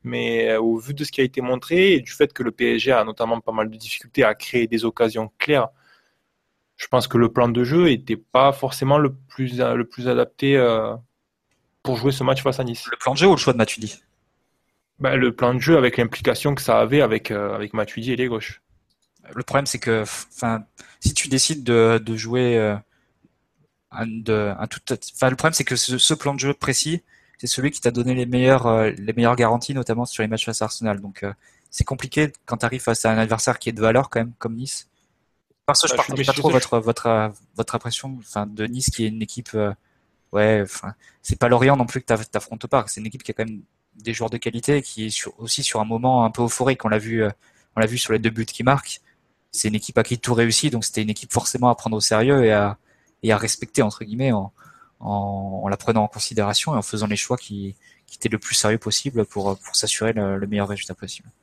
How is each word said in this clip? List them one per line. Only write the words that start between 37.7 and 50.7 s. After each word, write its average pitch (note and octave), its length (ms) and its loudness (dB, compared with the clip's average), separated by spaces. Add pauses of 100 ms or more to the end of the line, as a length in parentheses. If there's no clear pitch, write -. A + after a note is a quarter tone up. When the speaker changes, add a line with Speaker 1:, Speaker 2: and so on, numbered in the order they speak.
Speaker 2:
impression, B2+ 420 -8
enfin, G#2 280 -6
de G#2+ 180 -6
Nice B2 260 -2
qui A2+ 140 -2
est A2 40 0
une A2 140 -6
équipe, - 320 -10
euh, G#2 180 0 (600)
ouais, G#2 320 4
enfin, G2 300 -12 (280)
c'est - 160 -4
pas A#2+ 100 4
Lorient B2+ 280 6
non B2 100 0
plus B2+ 140 -6
que - 60 -18
t'aff-, G#2+ 220 0
t'affrontes - 360 -8
au A#2+ 40 -12
parc. B2+ 200 2
C'est - 120 -10
une G#2+ 60 -10
équipe A#2+ 160 -14
qui - 80 -10
a - 40 -8
quand A2+ 120 -4
même G#2+ 140 -12 (340)
des A2 200 -8
joueurs A2 160 -4
de A#2 60 -6
qualité, A#2+ 460 -2
qui A2 240 -8
est G#2+ 40 -6
sur, - 280 -8
aussi A#2 240 -4
sur - 180 -2
un G#2+ 40 0
moment A#2+ 400 2
un A2 60 2
peu A#2+ 120 -4
euphorique. B2 420 0
On A2 40 0
l'a G#2+ 100 2
vu, A2 240 -2
euh, G#2 80 2 (460)
on A2+ 40 0
l'a A2 60 4
vu A#2+ 120 -4
sur - 140 -2
les A2 60 2
deux A2+ 120 2
buts A2 160 -6
qu'il - 180 -8
marque. C3+ 360 0 (520)
C'est - 160 -2
une G#2+ 80 0
équipe - 200 -4
à A2+ 60 4
qui A#2+ 160 -2
tout B2 160 -2
réussit, A#2 380 2